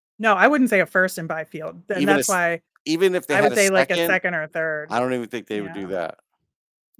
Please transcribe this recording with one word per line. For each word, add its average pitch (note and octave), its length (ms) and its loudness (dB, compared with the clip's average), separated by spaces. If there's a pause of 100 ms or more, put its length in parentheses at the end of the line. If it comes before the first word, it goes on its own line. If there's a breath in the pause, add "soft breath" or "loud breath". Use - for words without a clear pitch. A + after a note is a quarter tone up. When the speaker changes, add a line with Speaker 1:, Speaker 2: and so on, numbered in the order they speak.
(180)
Speaker 1:
No, G#3+ 160 2
I F#3+ 140 4
wouldn't C4+ 220 2
say G3 100 4
a D#3+ 60 2
first F#3 320 -2
and E3 100 -8
Byfield, D#3+ 600 -10
then F#3+ 140 -4
Speaker 2:
Even G3 140 4
Speaker 1:
that's - 120 0
Speaker 2:
if G3+ 40 2
s-, - 20 2
Speaker 1:
why E3+ 280 0 (220)
Speaker 2:
even F3 300 2
if F3+ 120 -4
they - 80 -2
Speaker 1:
I - 40 2
Speaker 2:
had G#3 60 4
Speaker 1:
would G#3 80 4
Speaker 2:
a - 40 0
Speaker 1:
say, G3 140 4
like, F#3 200 2
a F#3 40 0
Speaker 2:
second, E3+ 140 0
Speaker 1:
second F#3 260 0
or D#3 100 -4
a D#3 40 -10
third. D#3 420 -6
Speaker 2:
I A2+ 100 -2
don't B2+ 120 0
even A#2+ 160 -4
think A2+ 200 -8
they G#2 120 -4
would G2 140 -8
do G2 80 -10
Speaker 1:
Yeah. F#2 60 -8
Speaker 2:
that. E2+ 320 -6 (800)